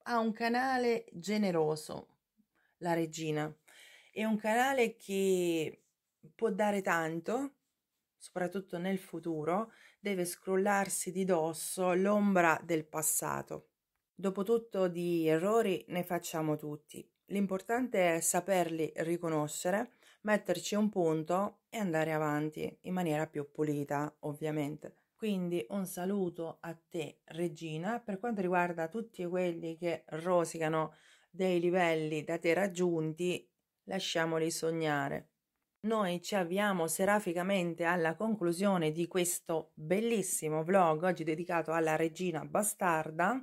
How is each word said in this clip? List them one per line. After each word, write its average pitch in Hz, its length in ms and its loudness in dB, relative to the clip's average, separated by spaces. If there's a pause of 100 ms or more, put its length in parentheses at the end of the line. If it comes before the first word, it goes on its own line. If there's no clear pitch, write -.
ha 240 160 -2
un 226 140 0
canale 240 800 0
generoso, 170 960 0 (680)
la 175 140 -2
regina, 156 640 -2 (540)
è 214 140 -4
un 220 120 2
canale 233 600 0
che 180 880 0 (500)
può 226 160 0
dare 202 320 0
tanto, 170 760 -2 (600)
soprattutto 180 600 -6
nel 190 200 -2
futuro, 170 720 -4 (340)
deve 190 220 -2
scrollarsi 190 840 0
di 185 140 -2
dosso 175 720 0
l'ombra 190 680 6
del 165 220 0
passato. 151 840 -4 (440)
Dopotutto 196 720 0
di 175 400 0
errori 190 600 4
ne 175 160 -2
facciamo 160 520 -2
tutti, - 540 -12 (180)
l'importante 190 880 2
è 165 40 0
saperli 165 760 0
riconoscere, 170 1000 -2 (260)
metterci 208 540 0
un 208 160 4
punto 175 800 0
e 226 80 -6
andare 160 340 0
avanti 151 680 -2
in 180 100 -8
maniera 160 340 0
più 147 240 -8
pulita, 147 720 -2
ovviamente. 151 760 -6 (200)
Quindi 180 540 -2
un 196 160 -4
saluto 180 760 -4
a 165 140 -10
te, - 500 -8
Regina. 165 760 -4
Per 196 200 -6
quanto 214 240 -4
riguarda 175 460 2
tutti 226 360 -8
quelli 170 540 -2
che 170 300 -4
rosicano 160 840 0 (380)
dei 180 300 2
livelli 165 640 2
da 165 140 -4
te 170 140 2
raggiunti, 175 960 0 (340)
lasciamoli 165 640 0
sognare. 156 800 -2 (540)
Noi 196 380 0
ci - 120 -6
avviamo 185 520 0
seraficamente 180 960 0
alla 165 300 2
conclusione 185 760 2
di 165 160 -2
questo 175 680 -2
bellissimo 175 920 -2
vlog 165 380 4
oggi 175 220 0
dedicato 165 480 -2
alla 160 220 2
Regina 160 480 0
Bastarda. 160 1000 0